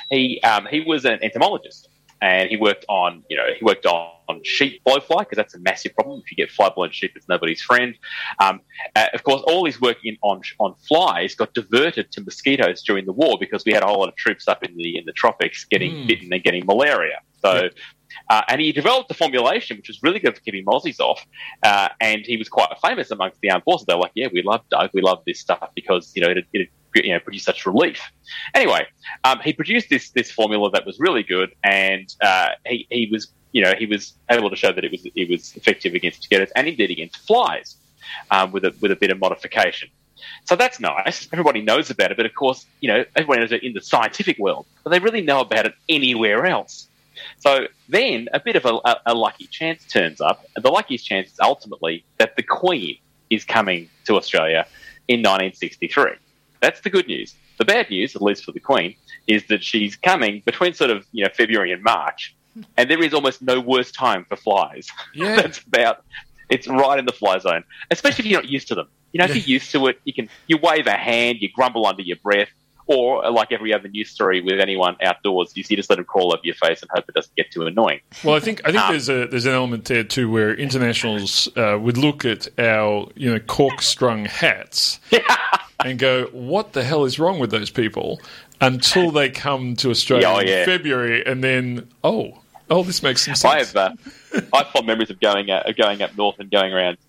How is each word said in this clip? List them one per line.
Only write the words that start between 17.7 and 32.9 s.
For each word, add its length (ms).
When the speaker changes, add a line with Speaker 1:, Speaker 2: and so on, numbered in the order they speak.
Speaker 1:
uh, 180
and 120
he 120
developed 400
a 20
formulation 640
which 100
was 160
really 160
good 160
for 60
keeping 240
mozzies 340
off, 260
uh, 280
and 260
he 100
was 120
quite 220
famous 280
amongst 300
the 80
armed 120
forces. 240
They 80
were 60
like, 160
"Yeah, 160
we 100
love 200
Doug, 200
we 100
love 220
this 140
stuff," 380
because, 400
you 60
know, 80
it, 220
it, 160
you 160
know, 80
produced 240
such 200
relief. 380
Anyway, 340
um, 220
he 80
produced 360
this, 220
this 220
formula 400
that 120
was 140
really 240
good, 300
and, 580
uh, 280
he, 240